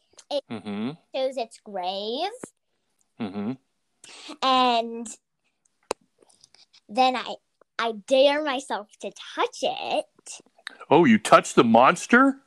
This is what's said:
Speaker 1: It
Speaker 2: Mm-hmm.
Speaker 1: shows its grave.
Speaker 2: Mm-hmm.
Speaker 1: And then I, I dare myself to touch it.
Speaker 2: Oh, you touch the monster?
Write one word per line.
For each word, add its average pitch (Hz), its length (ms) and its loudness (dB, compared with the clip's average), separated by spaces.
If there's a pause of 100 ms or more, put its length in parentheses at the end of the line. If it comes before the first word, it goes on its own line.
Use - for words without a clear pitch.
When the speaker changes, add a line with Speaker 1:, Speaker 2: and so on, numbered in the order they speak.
(300)
Speaker 1:
It 285 200 -6
Speaker 2:
Mm-hmm. 202 400 -8 (240)
Speaker 1:
shows 262 240 -6
its 226 260 -12
grave. 208 680 -8 (880)
Speaker 2:
Mm-hmm. 104 340 -8 (920)
Speaker 1:
And 240 640 -2 (1800)
then 254 280 2
I, 208 180 -8 (440)
I 226 140 -4 (140)
dare 285 380 4
myself 254 440 -8 (120)
to 208 100 -12 (240)
touch 392 280 -4
it. 214 420 -6 (840)
Speaker 2:
Oh, 160 140 6
you 113 140 6
touch - 360 4
the 143 100 6
monster? 175 840 4